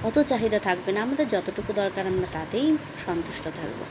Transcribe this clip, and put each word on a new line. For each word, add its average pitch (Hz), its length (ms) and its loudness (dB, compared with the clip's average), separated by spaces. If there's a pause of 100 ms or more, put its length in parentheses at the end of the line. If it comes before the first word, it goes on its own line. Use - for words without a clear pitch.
অত 262 180 4
চাহিদা 220 360 2
থাকবে 185 340 0
না, 208 100 0
আমাদের 269 260 2
যতটুকু 196 440 -2
দরকার 196 340 0
আমরা 185 260 0
তাতেই 233 440 2 (300)
সন্তুষ্ট 170 380 -4
থাকব। 156 460 -6